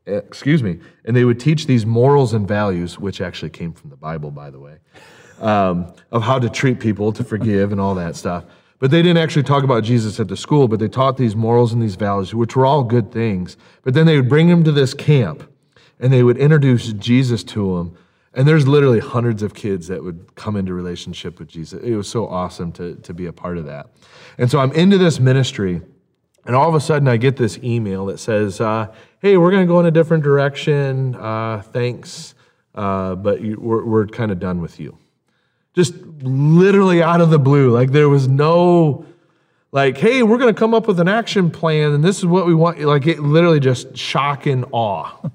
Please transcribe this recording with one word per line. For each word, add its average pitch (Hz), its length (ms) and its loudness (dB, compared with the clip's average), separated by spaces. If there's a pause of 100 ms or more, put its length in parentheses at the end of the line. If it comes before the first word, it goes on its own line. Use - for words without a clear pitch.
Excuse 131 580 -2
me. 87 160 -6 (260)
And 117 100 -2
they 123 80 4
would 120 160 2
teach 156 280 -2
these 120 180 0
morals 120 480 2
and 104 140 -2
values, 95 520 -4
which 98 220 -8
actually 87 300 -10
came 85 220 -12
from - 160 -20
the 71 60 -20
Bible, 78 360 -12
by 71 180 -18
the 67 100 -20
way, 71 180 -20 (600)
um, 95 540 -2 (180)
of 117 120 -2
how 131 160 0
to 117 100 -2
treat 127 300 -2
people, 107 340 -2
to 127 100 -10
forgive 101 480 -2
and 101 80 -4
all 98 160 -2
that 85 200 -8
stuff. 87 280 -8 (360)
But 135 120 0
they 165 100 4
didn't 170 160 4
actually 151 260 0
talk 139 200 0
about 120 200 0
Jesus 110 360 -2
at 98 100 -4
the 98 80 -8
school, 143 300 2
but 107 120 -2
they 107 80 -2
taught 131 300 -2
these 113 180 -2
morals 117 380 2
and 117 80 -2
these 104 140 -4
values, 101 380 -4
which 117 220 -4
were 131 100 4
all 139 180 2
good 117 280 -2
things. 101 460 -6 (260)
But 131 100 -2
then 160 120 4
they 160 100 4
would 127 140 2
bring 156 180 4
them 170 160 4
to 156 80 2
this 139 220 0
camp, 113 500 0 (560)
and 127 140 2
they 123 100 4
would 120 140 4
introduce 135 560 2
Jesus 120 500 0
to 95 340 -4
them. 85 180 -8 (380)
And 135 140 2
there's 151 200 4
literally 139 320 4
hundreds 117 440 -4
of 98 100 -8
kids 95 360 -8
that 85 140 -8
would 90 320 -16
come 104 200 -8
into 95 180 -4
relationship 90 640 -12
with 82 100 -18
Jesus. 80 340 -16
It 117 120 -4
was 101 120 -6
so 110 200 -6
awesome 90 460 -8
to, 87 220 -12
to - 180 -18
be 87 120 -10
a 82 80 -12
part 90 240 -10
of 80 80 -10
that. 71 220 -16 (500)
And 127 120 0
so 147 100 0
I'm 135 120 0
into 185 260 4
this 175 220 2
ministry, 123 640 0 (640)
and - 100 -2
all 147 140 2
of 160 60 0
a 151 40 2
sudden 143 300 0
I 117 80 2
get 131 180 0
this 117 220 -2
email 113 480 -6
that 87 140 -8
says, 104 420 -4
uh, 110 260 -4 (320)
"Hey, 196 160 2
we're 175 160 4
gonna 190 140 2
go 175 160 4
in 170 60 2
a 165 40 4
different 160 320 2
direction. 139 920 0
Uh, 110 480 -6 (100)
thanks, 123 600 -8 (420)
uh, 95 400 -4
but 98 260 -2
you, 107 180 -6
we're, 113 240 -2
we're 110 220 0
kinda 107 300 -6
done 90 260 -6
with - 180 -12
you." 76 180 -14 (800)
Just 180 180 0 (280)
literally 170 840 4
out 170 180 2
of 165 80 4
the 156 100 4
blue. 139 320 4
Like, 127 200 2
there 147 180 4
was 139 180 4
no, 160 800 4 (640)
like, 139 260 0
"Hey, 240 260 2
we're 208 140 4
gonna 240 160 2
come 226 200 0
up 226 140 0
with 185 120 0
an 170 80 2
action 202 440 0
plan, 151 420 0
and 147 100 2
this 190 160 0
is 190 60 -4
what 180 200 2
we 170 80 4
want." 160 260 2
Like, 147 280 0
it 160 120 0
literally 156 400 4
just 127 380 -2
shock 143 480 -4
and 131 260 -2
awe. 104 400 -4 (120)
<laughs> 156 120 -8